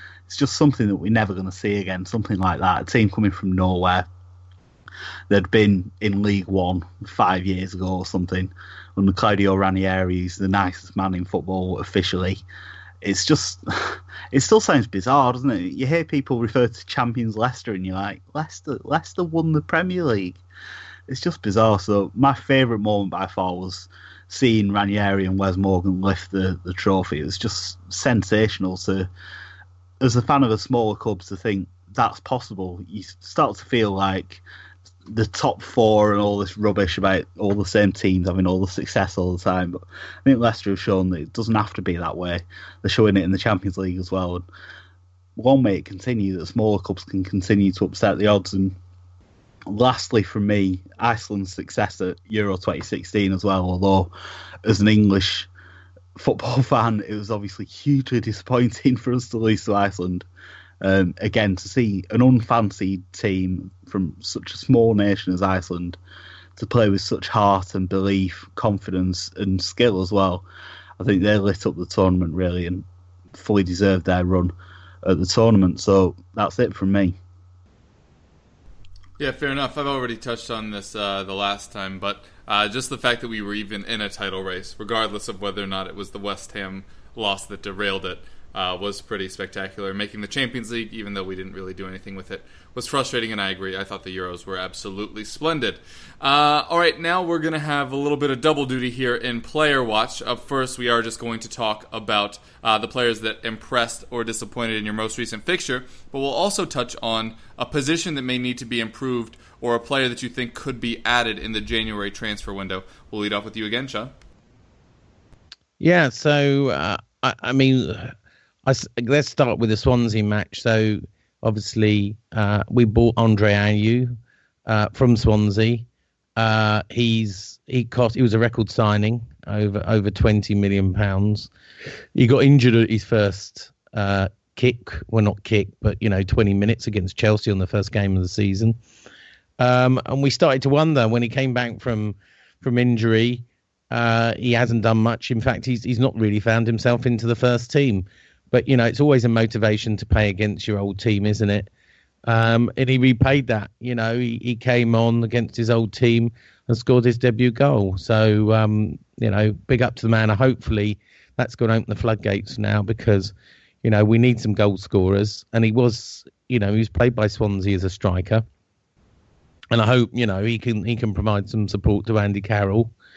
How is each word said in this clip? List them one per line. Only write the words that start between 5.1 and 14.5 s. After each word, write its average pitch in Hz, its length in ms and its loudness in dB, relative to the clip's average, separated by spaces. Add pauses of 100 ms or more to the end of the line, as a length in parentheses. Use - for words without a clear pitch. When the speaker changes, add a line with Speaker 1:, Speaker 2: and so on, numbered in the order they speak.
Speaker 1:
They'd 101 240 2
been 101 480 4
in 101 240 0
League 101 240 0
One 92 380 -2 (200)
five 92 400 0
years 95 280 -4
ago 92 240 -4
or 90 80 -8
something, 92 460 -4 (440)
under 98 160 4
Claudio 98 420 2
Ranieri, 95 680 0
who's 90 160 -6
the 98 100 -2
nicest 95 480 -2
man 95 180 -2
in 90 120 -4
football 92 540 -4
officially. 92 600 -2 (640)
It's - 240 -2
just, - 340 0 (380)
<laughs> - 340 -20
it 135 80 2
still 214 220 4